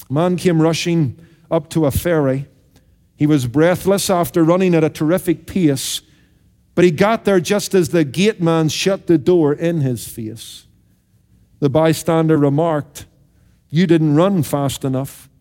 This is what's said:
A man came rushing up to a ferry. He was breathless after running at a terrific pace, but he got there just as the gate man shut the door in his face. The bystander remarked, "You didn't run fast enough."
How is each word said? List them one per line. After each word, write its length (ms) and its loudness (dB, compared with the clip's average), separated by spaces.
A 20 -8
man 240 0
came 240 0
rushing 580 0
up 200 -4
to 160 0
a 40 0
ferry. 560 -2
He 100 0
was 200 2
breathless 640 0
after 340 0
running 300 2
at 100 2
a 60 0
terrific 560 -2
pace, 560 -2
but 100 4
he 60 4
got 340 0
there 160 2
just 340 -2
as 140 2
the 160 0
gate 380 -2
man 260 2
shut 380 -4
the 100 4
door 380 2
in 260 -2
his 260 -4
face. 600 -14
The 100 0
bystander 640 2
remarked, 720 -2
"You 160 0
didn't 300 2
run 260 2
fast 420 -4
enough." 460 -8